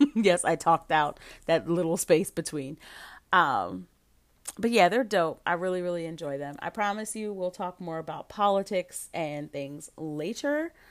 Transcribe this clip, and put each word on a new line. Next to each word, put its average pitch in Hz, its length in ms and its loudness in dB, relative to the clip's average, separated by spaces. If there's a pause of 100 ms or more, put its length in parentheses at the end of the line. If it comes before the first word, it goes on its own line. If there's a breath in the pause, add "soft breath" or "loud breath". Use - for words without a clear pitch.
(140)
yes, 190 300 4
I 160 120 2
talked 165 360 2
out 151 260 2 (280 loud breath)
that 160 220 2
little 170 280 0
space 165 340 4
between. 151 480 -8 (540 loud breath)
Um, 147 560 2 (680)
but 233 120 0
yeah, 196 180 8
they're 240 160 2
dope. 175 400 0
I 175 100 0
really, 180 280 -2
really 175 240 -4
enjoy 156 320 -8
them. 143 220 -8
I - 100 -6
promise 208 440 -4
you 214 180 -6
we'll 185 180 -4
talk 180 300 -8
more 165 180 -8
about 156 300 -10
politics 196 840 0
and 147 400 -6
things 143 440 -10
later. 220 760 -4 (180 loud breath)